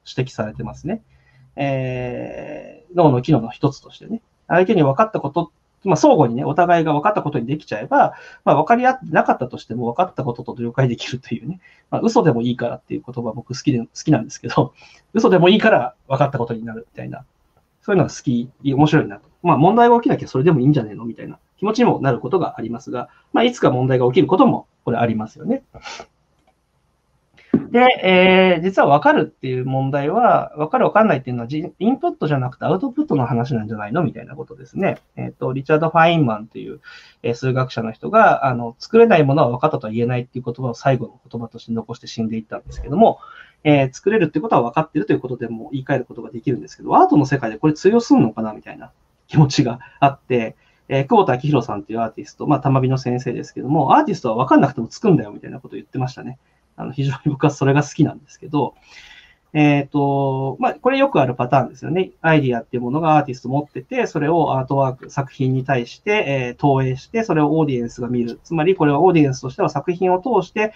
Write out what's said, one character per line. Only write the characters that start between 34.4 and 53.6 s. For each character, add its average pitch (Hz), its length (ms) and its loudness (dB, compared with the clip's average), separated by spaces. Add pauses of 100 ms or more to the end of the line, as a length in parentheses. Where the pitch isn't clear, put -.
と - 120 -20
で - 100 -20
す - 120 -14
ね。 190 200 -2 (180)
え 123 120 -10
っ 123 40 -12
と、 135 200 -6
リ 135 120 -8
チ 156 80 -2
ャ 156 40 6
ー - 20 4
ド・ 160 120 -2
フ 170 60 -2
ァ 170 160 6
イ 165 40 0
ン 151 100 2
マ 107 120 -2
ン 110 80 -16
と - 120 -18
い 110 120 -14
う、 - 100 -18 (420)
え 117 80 -4
ー、 117 40 -4
数 131 180 -4
学 131 200 -4
者 117 100 -6
の 113 100 -6
人 117 180 -12
が、 170 360 4
あ 131 80 0
の、 120 240 -8
作 - 200 0
れ 233 80 8
な 214 100 6
い 156 80 6
も 139 100 2
の 156 80 4
は 120 80 2
分 120 100 -4
か - 80 2
っ - 20 -4
た - 80 -4
と - 80 -10
は 107 60 -8
言 117 120 -2
え - 20 0
な 127 100 -2
い 120 60 -4
っ 127 40 -18
て - 120 -14
い 123 40 -8
う - 20 -20
言 117 100 -8
葉 131 160 -8
を 117 40 -8
最 135 220 0
後 123 100 -6
の - 140 -20 (100)
言 117 100 -10
葉 113 80 -12
と 117 100 -20
し - 80 -20
て 113 60 -8
残 113 220 -6
し - 60 -16
て - 80 -20
死 - 140 -8
ん 110 60 -4
で 113 80 -6
い 113 40 -6
っ 110 40 -10
た 101 140 -12
ん - 60 -20
で - 80 -18
す - 100 -12
け - 60 -12
ど 139 80 -6
も、 208 220 4 (460)
え 147 200 4
ー、 131 80 -4
作 - 180 -4
れ 220 80 4
る 185 80 2
っ - 20 0
て 156 120 -4
こ 226 80 -4
と 220 80 2
は 131 140 4
分 - 20 -10
か 156 100 0
っ 156 80 -16
て - 80 -6
る - 80 -2
と - 60 0
い 139 40 2
う 127 40 -4
こ 123 80 -10
と 127 80 -8
で 117 120 -8
も 113 240 -12
言 135 100 -6
い - 20 -20
換 147 100 -2
え 127 60 0
る 120 40 -10
こ 117 100 -20
と 117 80 -14
が 117 80 -16
で 120 100 -14
き 135 100 -4
る 120 80 -2
ん - 20 -12
で - 80 -16
す - 80 -20
け 117 60 -20
ど、 127 140 0
ア 285 40 6
ー 370 80 0
ト 359 80 2
の 139 100 4
世 - 120 -2
界 113 120 -6
で 110 80 -10
こ - 80 0
れ 151 60 2
通 165 160 0
用 233 120 4
す 233 140 2
ん 240 80 6
の 110 100 -2
か 113 100 -8
な 110 100 -6
み - 100 -18
た 107 100 -18
い - 60 -20
な - 140 -20 (340)
気 - 120 -2
持 151 100 6
ち - 160 0
が 120 160 -6 (180)
あ 143 120 4
っ 135 100 -8
て、 117 360 -4 (320)
え 135 120 0
ー、 135 80 -4
久 240 80 2
保 196 80 6
田 135 80 0
明 127 80 -4
宏 147 260 0
さ 107 80 -8
ん 101 80 -8
と 107 100 -14
い 113 40 -6
う 117 40 -4
ア 117 40 -2
ー 110 60 -4
テ 110 120 -16
ィ 101 40 -20
ス - 100 -20
ト、 117 100 -10
ま - 120 0
あ、 - 20 -14
玉 135 200 0
美 127 80 0
の 131 80 0
先 123 220 -4
生 127 140 -6
で 113 100 -8
す - 100 -18
け - 80 -12